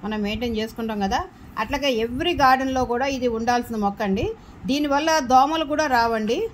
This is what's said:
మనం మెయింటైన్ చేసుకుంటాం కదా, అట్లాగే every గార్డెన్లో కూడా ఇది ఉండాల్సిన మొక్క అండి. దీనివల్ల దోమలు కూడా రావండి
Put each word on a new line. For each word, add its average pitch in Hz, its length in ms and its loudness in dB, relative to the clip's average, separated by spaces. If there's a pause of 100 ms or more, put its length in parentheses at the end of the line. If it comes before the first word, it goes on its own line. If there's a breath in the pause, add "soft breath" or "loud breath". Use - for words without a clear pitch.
మనం 214 220 -4
మెయింటైన్ 220 340 -4
చేసుకుంటాం 220 460 -6
కదా, 240 140 0 (420 loud breath)
అట్లాగే 277 280 -2 (140)
every 277 380 -2
గార్డెన్లో 262 500 4
కూడా 254 240 0
ఇది 247 220 0
ఉండాల్సిన 233 480 -2
మొక్క 202 220 -2
అండి. 208 180 0 (440 loud breath)
దీనివల్ల 294 480 2 (140)
దోమలు 294 400 4
కూడా 302 240 0
రావండి 226 420 2 (160)